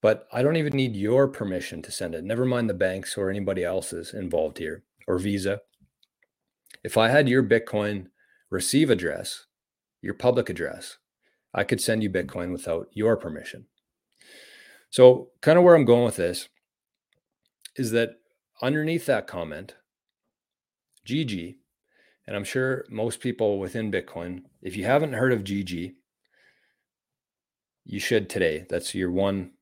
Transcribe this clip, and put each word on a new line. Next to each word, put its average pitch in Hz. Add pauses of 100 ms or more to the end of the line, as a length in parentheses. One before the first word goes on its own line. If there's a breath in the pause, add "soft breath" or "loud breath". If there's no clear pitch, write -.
But 107
I 117
don't 147
even 147
need 131
your 120
permission 92
to -
send 85
it. 80
Never 117
mind 123
the 101
banks 92
or 98
anybody 95
else's 87
involved 80
here, 78 (240)
or 92
Visa. 98 (1200)
If -
I 113
had 139
your 131
Bitcoin 104 (420)
receive 131
address, 87 (560)
your 98
public 123
address, - (560)
I 101
could -
send 110
you 104
Bitcoin 90
without 85
your 107
permission. - (1200 loud breath)
So 127 (100)
kind 160
of 175
where 175
I'm 151
going 120
with 110
this 87 (1300)
is 117
that 117 (420)
underneath 151
that 113
comment, 82 (1300)
Gigi, 107 (680)
and 101
I'm 101
sure 131
most 110
people 107
within 104
Bitcoin, 90 (180)
if 95
you 95
haven't 143
heard 127
of 104
Gigi, 92 (1900)
you 101
should 104
today. 82
That's -
your 90
one 95